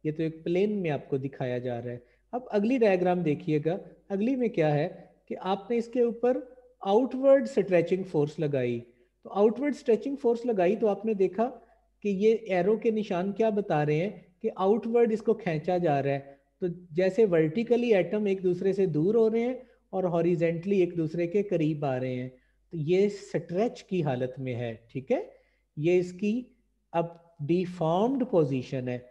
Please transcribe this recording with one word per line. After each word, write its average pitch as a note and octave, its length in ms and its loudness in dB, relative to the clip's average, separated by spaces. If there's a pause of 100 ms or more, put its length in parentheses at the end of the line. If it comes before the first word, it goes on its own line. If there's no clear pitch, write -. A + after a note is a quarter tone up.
ये D3+ 60 0
तो D#3+ 120 -4
एक D#3+ 200 -6
प्लेन F#3 300 0
में F3+ 160 -2
आपको C#3 280 -4
दिखाया C3 420 -4
जा A#2+ 200 -6
रहा A#2+ 140 -8
है। B2 100 -14 (300)
अब B3+ 180 -8
अगली G#3+ 260 0
डायग्राम F3+ 460 4
देखिएगा, D3+ 560 0 (300)
अगली G#3+ 260 0
में B3 140 0
क्या D#3 200 2
है D3 180 2 (400)
कि - 80 -10
आपने G3 420 -4
इसके A#3 240 -2
ऊपर B3 400 0 (440)
आउटवर्ड C4 600 4
स्ट्रेचिंग F3+ 600 2
फोर्स D3 340 -2
लगाई। B2+ 400 -2 (440)
तो - 60 -16
आउटवर्ड A#3 460 2
स्ट्रेचिंग B3+ 420 -2
फोर्स A#3 280 0
लगाई G3+ 300 2
तो A3+ 120 0
आपने G#3+ 280 -2
देखा F#3+ 300 0 (580)
कि G#3 60 0
ये G3+ 240 4 (160)
एरो F#3+ 280 2
के A3+ 140 0
निशान G3+ 400 -2
क्या A3 180 0
बता G3 340 0
रहे D3+ 140 2
हैं F#3 280 -4 (160)
कि A3 80 -2
आउटवर्ड A3+ 640 2
इसको G#3+ 220 0
खींचा F3+ 440 -2
जा D3+ 220 2
रहा C#3 140 0
है। - 260 -8 (220)
तो F#3 60 -2 (260)
जैसे F#3 320 4
वर्टिकली A3+ 680 2
एटम G3 340 2
एक F#3+ 140 0
दूसरे F#3 320 0
से F#3+ 140 2
दूर E3 280 2
हो A3 120 4
रहे A3+ 140 0
हैं B3 200 -4 (320)
और F#3 120 -2
हॉरिजॉन्टली E3+ 760 0
एक F3 140 0
दूसरे E3+ 320 -2
के G3 160 0
करीब D#3 420 -2
आ C3 120 -2
रहे B2+ 180 -4
हैं, B2+ 140 -6
तो - 480 -18
ये F3+ 320 2
स्ट्रेच F#3+ 800 -6
की F3+ 120 -2
हालत B2+ 380 -2
में B2+ 140 -6
है, A#2 200 -6 (180)
ठीक C#3 200 -6
है? F4+ 200 -2 (460)
ये E3+ 200 2
इसकी F#3 360 -2 (600)
अब - 480 -6
डिफॉर्म्ड F3+ 840 0
पोजीशन C3 640 0
है। B2 80 -4 (140)